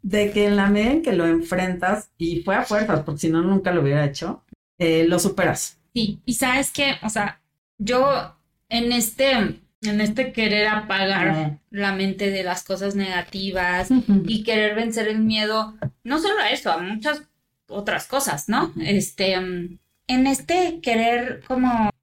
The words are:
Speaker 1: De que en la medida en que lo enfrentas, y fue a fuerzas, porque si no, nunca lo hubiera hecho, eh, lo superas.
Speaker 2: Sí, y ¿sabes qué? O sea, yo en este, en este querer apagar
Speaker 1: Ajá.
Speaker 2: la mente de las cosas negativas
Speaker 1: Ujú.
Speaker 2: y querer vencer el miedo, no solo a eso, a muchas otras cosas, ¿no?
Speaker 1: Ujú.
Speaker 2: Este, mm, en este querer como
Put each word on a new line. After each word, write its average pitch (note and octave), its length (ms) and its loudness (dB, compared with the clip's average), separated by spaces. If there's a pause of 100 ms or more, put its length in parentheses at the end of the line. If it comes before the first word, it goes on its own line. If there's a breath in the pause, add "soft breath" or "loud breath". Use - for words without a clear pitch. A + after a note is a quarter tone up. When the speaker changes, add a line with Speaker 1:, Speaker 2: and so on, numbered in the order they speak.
Speaker 1:
De G#3 280 0
que G#3 160 2
en G3+ 100 4
la G3 120 4
medida G#3 240 4
en E4 100 2
que B3 120 0
lo E3+ 120 2
enfrentas, F3+ 920 0
y E3 240 -2
fue F#3+ 120 0
a B3 80 2
fuerzas, G#3 400 0
porque D3+ 200 -6
si E3 80 2
no, E3 120 2
nunca F#3 300 2
lo E3+ 100 2
hubiera C#3+ 220 2
hecho, D3 400 -6 (340)
eh, E3 300 4
lo F3 100 2
superas. - 640 -2 (140)
Speaker 2:
Sí, A3+ 300 -4
y A#3+ 100 -2
¿sabes C4 360 0
qué? C#4 320 -2
O A3+ 60 -4
sea, G#3 320 -4 (380)
yo B3 580 0 (320)
en A#3+ 240 0
este, C4 400 2
en G#3 680 -2
este B3+ 320 0
querer G#3+ 340 2
apagar G3 600 0
Speaker 1:
Ajá. D#3 300 -2 (120)
Speaker 2:
la G3+ 240 -2
mente G3 360 -2
de F#3+ 120 -2
las F3+ 200 -4
cosas G3 320 -4
negativas F#3 960 -2
Speaker 1:
Ujú. G#3+ 360 4
Speaker 2:
y A3 180 -2
querer G#3+ 320 2
vencer A3 320 -2
el G#3+ 120 0
miedo, A3 540 0 (300)
no C#4 140 -2
solo G4+ 240 0
a G#3+ 80 0
eso, B3+ 200 -4
a D#3+ 80 0
muchas G#3+ 440 -4 (440)
otras G3 400 -6
cosas, G#3+ 440 -2
¿no? C4+ 160 2
Speaker 1:
Ujú. E3+ 160 -8
Speaker 2:
Este, F#3+ 580 0
mm, F3+ 380 -6 (300)
en B3+ 180 4
este E4 560 0
querer A#3+ 680 0
como B3 400 2 (140)